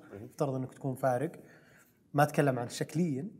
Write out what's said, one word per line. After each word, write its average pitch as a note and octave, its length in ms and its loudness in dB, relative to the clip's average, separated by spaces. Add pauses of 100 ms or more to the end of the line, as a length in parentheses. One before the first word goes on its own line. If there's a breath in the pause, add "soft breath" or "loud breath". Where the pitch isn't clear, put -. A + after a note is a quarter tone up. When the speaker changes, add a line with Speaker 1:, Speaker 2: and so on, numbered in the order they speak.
(120)
Speaker 1:
مهم. G2+ 120 -14
Speaker 2:
يفترض C3+ 300 -2
أنك C3 200 -4
تكون C3 200 -4
فارق. C3 380 0 (840 soft breath)
ما C#3+ 80 6
أتكلم C#3+ 360 4
عن A#2+ 100 -4
شكليًا، D3+ 600 -2 (120)